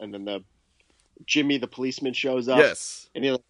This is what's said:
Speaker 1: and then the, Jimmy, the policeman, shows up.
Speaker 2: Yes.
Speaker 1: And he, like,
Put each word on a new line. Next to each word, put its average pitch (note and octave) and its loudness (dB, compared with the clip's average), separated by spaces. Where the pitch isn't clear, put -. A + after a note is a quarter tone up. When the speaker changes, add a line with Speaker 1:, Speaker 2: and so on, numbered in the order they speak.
Speaker 1:
and G#2 -12
then G2+ -10
the, G2 -6
Jimmy, C#3+ 2
the A#2+ -4
policeman, B2+ -4
shows B2+ 0
up. C3 6
Speaker 2:
Yes. - 2
Speaker 1:
And B2 -4
he, C3+ 2
like, B2+ -2